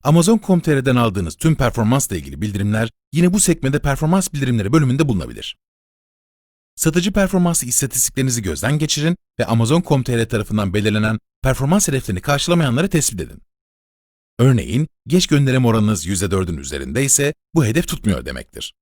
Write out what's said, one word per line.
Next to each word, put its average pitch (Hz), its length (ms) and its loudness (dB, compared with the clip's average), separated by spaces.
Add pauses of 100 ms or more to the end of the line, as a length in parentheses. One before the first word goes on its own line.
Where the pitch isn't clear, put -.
Amazon 165 300 4
nokta 220 140 0
com 180 120 4
T 156 160 2
R'den 127 200 2
aldığınız 98 400 0
tüm 160 200 2
performansla 117 600 0
ilgili 69 260 -10
bildirimler 104 480 -2 (240)
yine 175 200 4
bu 208 60 2
sekmede 147 400 0
performans 156 540 0
bildirimleri 123 400 -2
bölümünde 143 340 2
bulunabilir. 65 500 -6 (1200)
Satıcı 175 360 0
performansı 180 540 0
istatistiklerinizi 123 760 -2
gözden 101 380 -2
geçirin 151 380 0 (220)
ve 117 60 0
Amazon 117 300 2
nokta 175 140 0
com 135 140 2
T 120 140 -2
R 113 100 0
tarafından 104 460 -2
belirlenen 107 460 0 (240)
performans 139 440 2
hedeflerini 123 340 -4
karşılamayanları 147 680 0
tespit 131 320 -2
edin. 62 200 -12 (1000)
Örneğin, 120 480 2 (200)
geç 170 200 2
gönderim 131 380 2
oranınız 107 400 2
yüzde 92 260 -2
dördün 90 260 -2
üzerinde 69 460 -6
ise 143 300 0 (200)
bu 160 120 2
hedef 131 220 0
tutmuyor 80 380 -4
demektir. 62 560 -12